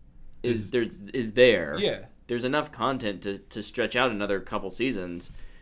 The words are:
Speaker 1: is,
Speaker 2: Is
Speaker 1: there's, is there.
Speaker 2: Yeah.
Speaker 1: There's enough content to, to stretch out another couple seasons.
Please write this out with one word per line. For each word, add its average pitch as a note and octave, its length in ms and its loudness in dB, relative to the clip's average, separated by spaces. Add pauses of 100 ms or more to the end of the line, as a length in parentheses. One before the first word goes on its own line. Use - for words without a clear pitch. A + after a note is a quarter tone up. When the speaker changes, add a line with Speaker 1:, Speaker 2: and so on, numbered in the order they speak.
(440)
Speaker 1:
is, A#2 220 0
Speaker 2:
Is G2 60 -10
Speaker 1:
there's, A#2 300 0 (120)
is A2+ 180 -2
there. G2+ 480 6
Speaker 2:
Yeah. A#2+ 260 -2 (220)
Speaker 1:
There's A#2+ 180 -2
enough D3 260 0
content A2 520 -2
to, G2 160 -4
to - 240 -10
stretch - 320 -2
out B2 160 4
another G2+ 280 0
couple G2 300 -4
seasons. F#2 600 -4 (300)